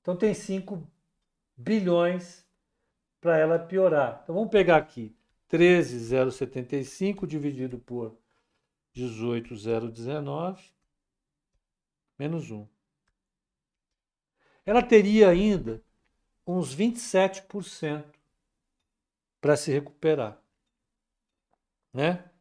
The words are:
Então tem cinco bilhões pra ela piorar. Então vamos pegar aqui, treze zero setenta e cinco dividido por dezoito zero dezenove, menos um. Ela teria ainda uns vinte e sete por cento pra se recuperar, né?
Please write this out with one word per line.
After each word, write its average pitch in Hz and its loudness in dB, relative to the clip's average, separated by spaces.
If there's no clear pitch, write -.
Então 180 -4
tem 208 0
cinco 190 -8
bilhões 180 -2
pra 165 2
ela 160 2
piorar. 165 2
Então - -10
vamos 196 -4
pegar 175 6
aqui, 123 -2
treze 165 4
zero 123 0
setenta 127 -8
e 139 -4
cinco 190 -6
dividido 139 -6
por 117 -10
dezoito 120 -6
zero 113 -4
dezenove, 143 -8
menos 147 -8
um. 107 -14
Ela 233 4
teria 214 8
ainda 175 2
uns 170 -4
vinte 226 -2
e - -12
sete 190 0
por 202 -12
cento 147 -10
pra 147 2
se 147 -6
recuperar, 143 -4
né? 165 -2